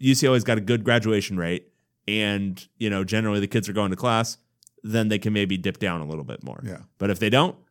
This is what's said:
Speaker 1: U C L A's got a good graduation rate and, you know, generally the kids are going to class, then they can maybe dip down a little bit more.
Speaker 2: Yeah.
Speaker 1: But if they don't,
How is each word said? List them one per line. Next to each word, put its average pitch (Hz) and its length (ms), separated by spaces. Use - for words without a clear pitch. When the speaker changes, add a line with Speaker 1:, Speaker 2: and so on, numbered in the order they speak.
Speaker 1:
U 131 140
C 131 140
L 131 80
A's 113 80
got 113 140
a 107 40
good 110 220
graduation 107 540
rate 87 320
and, 101 640
you 110 120
know, 98 160
generally 107 340
the 101 80
kids 107 220
are 98 40
going 101 180
to 92 40
class, 117 420
then 110 240
they 107 120
can 107 120
maybe 101 240
dip 90 240
down 85 220
a 76 40
little 76 200
bit 57 180
more. - 220
Speaker 2:
Yeah. 101 140
Speaker 1:
But 98 140
if 90 80
they 110 100
don't, 151 260